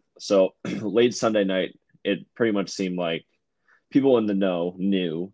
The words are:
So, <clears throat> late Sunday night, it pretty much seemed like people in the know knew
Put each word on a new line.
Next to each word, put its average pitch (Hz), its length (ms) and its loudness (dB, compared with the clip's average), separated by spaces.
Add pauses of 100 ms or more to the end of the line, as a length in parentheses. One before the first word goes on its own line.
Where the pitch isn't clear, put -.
(180)
So, 95 400 2
<clears throat> - 60 -20
late 107 500 0
Sunday 107 300 0
night, 95 340 -4 (260)
it 98 300 -4
pretty 113 180 0
much 98 180 -2
seemed 92 280 -4
like 85 260 -4 (680)
people 131 280 4
in 110 80 0
the 101 80 0
know 90 440 0
knew 92 560 -2